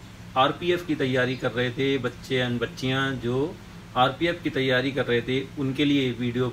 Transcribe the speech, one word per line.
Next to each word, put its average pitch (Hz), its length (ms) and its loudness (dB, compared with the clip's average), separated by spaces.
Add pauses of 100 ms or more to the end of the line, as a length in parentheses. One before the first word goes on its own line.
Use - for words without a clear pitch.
(360)
आरपीएफ 175 500 2
की 156 80 0
तैयारी 127 420 2
कर 123 160 -2
रहे 123 180 0
थे, 135 280 0
बच्चे 123 480 -2
and 120 160 -2
बच्चियाँ 131 520 -2
जो 127 400 -2 (420)
आरपीएफ 160 460 2
की 151 100 -2
तैयारी 131 400 2
कर 123 140 0
रहे 120 160 2
थे, 131 220 0 (140)
उनके 135 260 0
लिए 143 220 4
ये 117 140 -2
वीडियो 123 320 0